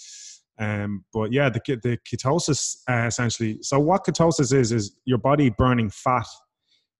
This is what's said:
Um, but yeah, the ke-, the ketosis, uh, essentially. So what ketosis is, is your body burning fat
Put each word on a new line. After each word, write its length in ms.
Um, 540
but 200
yeah, 160
the 120
ke-, 220
the 160
ketosis, 640
uh, 180
essentially. 560
So 180
what 240
ketosis 500
is, 180
is 320
your 140
body 320
burning 400
fat 360